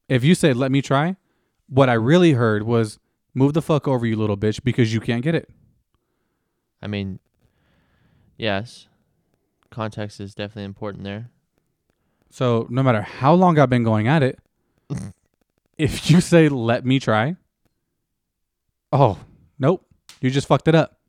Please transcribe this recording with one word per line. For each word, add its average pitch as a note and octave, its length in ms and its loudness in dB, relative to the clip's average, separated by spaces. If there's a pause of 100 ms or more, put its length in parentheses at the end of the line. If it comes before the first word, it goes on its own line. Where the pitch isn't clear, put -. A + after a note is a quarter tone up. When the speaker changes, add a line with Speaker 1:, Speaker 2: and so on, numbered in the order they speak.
Speaker 1:
if B2+ 160 0
you E3 120 4
said, C#3+ 220 2
"Let C3 140 -2
me C#3 100 2
try," D3+ 360 -2 (500)
what C3+ 220 4
I B2 40 2
really D#3 380 4
heard A2+ 320 0
was, A2+ 340 -2 (380)
"Move C#3 180 2
the D#3+ 80 0
fuck D3+ 260 -2
over, B2 200 -2
you A2 80 -2
little G#2 220 -2
bitch, G#2+ 260 -4
because A#2+ 280 0
you A2+ 100 -2
can't A#2+ 200 -4
get D#3+ 140 -4
it." - 140 -6 (1300)
Speaker 2:
I - 60 -14
mean, G2 320 -8 (1200)
yes. G#2+ 480 -8 (840)
Context G#2+ 500 -10
is G2+ 140 -14
definitely G#2 300 -12
important G2 400 -12
there. G#2 260 -12 (1000)
Speaker 1:
So A#2 400 -2
no B2 100 -2
matter A#2 220 0
how C#3 320 0
long F3+ 240 4
I've C3+ 100 4
been B2 140 0
going A2 240 0
at D3 160 2
it, B2+ 160 -4 (500)
Speaker 2:
<laughs> - 880 -16
Speaker 1:
if - 320 -4
you D#3+ 120 6
say, D#3+ 280 4
"Let A#2+ 360 -2
me C3 140 2
try," A#2+ 360 -2 (1600)
oh, B2+ 280 2 (400)
nope, D3 260 -2 (360)
you C3 100 0
just C3+ 160 -2
fucked C#3 200 0
it D#3+ 80 2
up. - 340 0